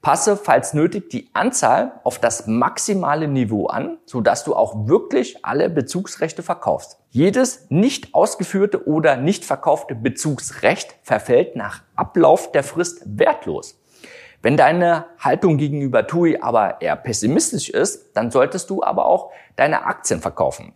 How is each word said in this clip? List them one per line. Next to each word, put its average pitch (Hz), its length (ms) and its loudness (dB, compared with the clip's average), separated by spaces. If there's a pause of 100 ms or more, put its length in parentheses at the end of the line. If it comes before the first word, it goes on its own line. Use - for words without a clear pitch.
Passe, 165 340 2
falls - 360 0
nötig, 165 380 -2
die - 240 -8
Anzahl 208 680 0
auf - 140 -2
das - 280 -2
maximale 151 800 -2
Niveau 110 380 0
an, - 400 -6
sodass - 380 0
du 156 100 -2
auch 107 340 -2
wirklich - 560 0
alle 151 240 0
Bezugsrechte 165 760 -4
verkaufst. - 560 -4 (120)
Jedes 208 580 0
nicht 208 460 0
ausgeführte 196 720 0
oder 151 300 2
nicht 151 280 -2
verkaufte 151 500 -2
Bezugsrecht - 1080 -2
verfällt 208 540 2
nach 104 260 -10 (120)
Ablauf 170 580 2
der 143 100 2
Frist - 420 -6
wertlos. - 760 -2 (640)
Wenn 127 140 2
deine 165 480 4 (140)
Haltung 151 400 2
gegenüber 139 480 0
tui 170 340 0
aber 110 400 0
eher 78 160 -2
pessimistisch 143 720 -2
ist, - 480 -4
dann 117 140 -2
solltest 139 400 0
du 190 120 -4
aber - 220 0
auch - 280 2 (240)
deine 147 280 0
Aktien - 360 -4
verkaufen. - 560 -4